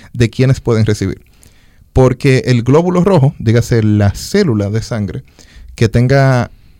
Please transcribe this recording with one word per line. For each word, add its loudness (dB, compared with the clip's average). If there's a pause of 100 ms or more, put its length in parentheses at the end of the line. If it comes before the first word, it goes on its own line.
(140)
de 0
quienes 0
pueden 0
recibir. -4 (720)
Porque 2
el 0
glóbulo 2
rojo, 2
dígase 0
la 2
célula -2
de -6
sangre, -8 (520)
que 0
tenga 2 (300)